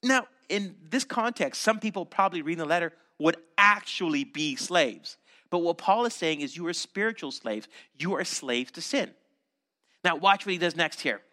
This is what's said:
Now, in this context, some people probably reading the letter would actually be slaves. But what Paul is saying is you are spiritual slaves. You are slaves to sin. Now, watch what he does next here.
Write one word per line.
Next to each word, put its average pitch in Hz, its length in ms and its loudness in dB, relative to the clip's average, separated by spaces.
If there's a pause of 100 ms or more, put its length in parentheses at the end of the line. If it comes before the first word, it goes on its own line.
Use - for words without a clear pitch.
Now, 254 240 2 (200)
in 196 280 -4 (120)
this 254 140 0
context, 226 600 -2
some 220 180 2
people 196 260 -4
probably 185 360 0
reading 160 200 -4
the - 20 -2
letter 170 280 0 (260)
would 165 200 4 (200)
actually 196 640 4
be 147 320 -4
slaves. 139 640 0 (340)
But 175 80 0
what 170 200 0
Paul 220 260 4
is 240 100 -2
saying 156 280 -2
is 135 140 -8
you 170 120 -8
are 175 40 -4
spiritual 196 600 -4
slaves. 107 340 -8 (320)
You 170 160 -2
are 160 100 -2
slaves 127 460 -4
to 165 100 -16
sin. 233 300 -2 (960)
Now, 175 100 2
watch 196 320 2
what 196 60 -2
he 180 60 -2
does 165 180 0
next 160 240 -2
here. 113 220 -4 (100)